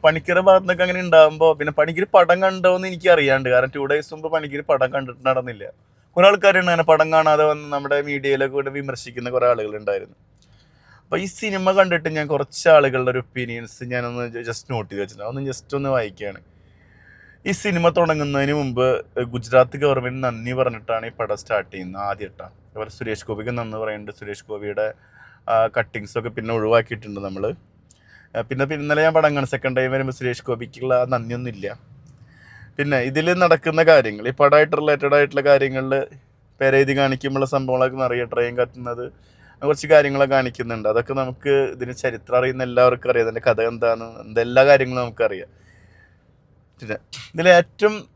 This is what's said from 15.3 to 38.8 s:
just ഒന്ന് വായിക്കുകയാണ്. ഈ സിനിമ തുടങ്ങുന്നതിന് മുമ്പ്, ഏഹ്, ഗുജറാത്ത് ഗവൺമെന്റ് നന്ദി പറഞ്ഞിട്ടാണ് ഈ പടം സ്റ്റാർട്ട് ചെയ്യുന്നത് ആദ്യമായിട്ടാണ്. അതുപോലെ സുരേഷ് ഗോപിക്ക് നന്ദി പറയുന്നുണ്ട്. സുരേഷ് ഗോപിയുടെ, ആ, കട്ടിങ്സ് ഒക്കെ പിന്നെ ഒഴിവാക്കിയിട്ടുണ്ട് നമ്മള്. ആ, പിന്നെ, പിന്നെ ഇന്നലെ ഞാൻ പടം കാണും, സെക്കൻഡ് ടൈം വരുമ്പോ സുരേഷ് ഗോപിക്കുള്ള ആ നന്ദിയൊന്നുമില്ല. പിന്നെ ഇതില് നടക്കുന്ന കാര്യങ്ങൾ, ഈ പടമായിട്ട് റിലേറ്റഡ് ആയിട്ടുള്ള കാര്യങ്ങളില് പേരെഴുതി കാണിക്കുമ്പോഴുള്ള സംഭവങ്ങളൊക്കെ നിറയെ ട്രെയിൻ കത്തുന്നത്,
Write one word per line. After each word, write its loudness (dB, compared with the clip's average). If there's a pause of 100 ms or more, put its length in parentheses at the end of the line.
just -10
ഒന്ന് -4
വായിക്കുകയാണ്. -4 (1080)
ഈ -2
സിനിമ 0
തുടങ്ങുന്നതിന് 0
മുമ്പ്, -2 (320)
ഏഹ്, -2
ഗുജറാത്ത് 0
ഗവൺമെന്റ് -2
നന്ദി -6
പറഞ്ഞിട്ടാണ് -4
ഈ -12
പടം -6
സ്റ്റാർട്ട് -4
ചെയ്യുന്നത് -12
ആദ്യമായിട്ടാണ്. -10 (180)
അതുപോലെ -12
സുരേഷ് -10
ഗോപിക്ക് -8
നന്ദി -8
പറയുന്നുണ്ട്. -10
സുരേഷ് -14
ഗോപിയുടെ, -6 (640)
ആ, 0 (120)
കട്ടിങ്സ് -6
ഒക്കെ -6
പിന്നെ -8
ഒഴിവാക്കിയിട്ടുണ്ട് -2
നമ്മള്. -6 (840)
ആ, -4
പിന്നെ, -4
പിന്നെ -6
ഇന്നലെ 0
ഞാൻ 2
പടം 4
കാണും, -2
സെക്കൻഡ് -4
ടൈം 0
വരുമ്പോ -2
സുരേഷ് -8
ഗോപിക്കുള്ള -6
ആ 0
നന്ദിയൊന്നുമില്ല. -6 (1080)
പിന്നെ -2
ഇതില് 0
നടക്കുന്ന 2
കാര്യങ്ങൾ, 4
ഈ -2
പടമായിട്ട് 4
റിലേറ്റഡ് 0
ആയിട്ടുള്ള 2
കാര്യങ്ങളില് 2 (600)
പേരെഴുതി 4
കാണിക്കുമ്പോഴുള്ള -2
സംഭവങ്ങളൊക്കെ -2
നിറയെ -2
ട്രെയിൻ -2
കത്തുന്നത്, -6 (580)